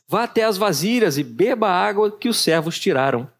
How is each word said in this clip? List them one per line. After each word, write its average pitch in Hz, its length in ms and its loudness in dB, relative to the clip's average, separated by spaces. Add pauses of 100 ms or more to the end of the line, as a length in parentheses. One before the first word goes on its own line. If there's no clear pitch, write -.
vá 214 160 0
até 226 180 0
as 220 140 2
vasilhas 196 600 0
e 147 60 -2
beba 208 460 0
a 180 120 2
água 208 300 0
que 220 180 -6
os 226 100 -2
servos 160 380 0
tiraram. 135 640 0